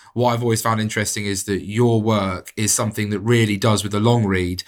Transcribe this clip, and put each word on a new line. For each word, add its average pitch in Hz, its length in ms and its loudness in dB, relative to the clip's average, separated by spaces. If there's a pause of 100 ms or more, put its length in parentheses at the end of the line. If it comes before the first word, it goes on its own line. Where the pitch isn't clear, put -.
(140)
what 117 200 2
I've 120 100 -2
always 113 180 0
found 110 200 0
interesting 107 440 -4
is 98 200 -4
that 95 200 -2
your 113 360 2
work 101 560 -2
is 107 160 0
something 107 380 -2
that 101 100 -4
really 110 340 2
does, 104 260 2
with 101 120 -6
the 104 80 0
long 120 240 4
read, 92 420 0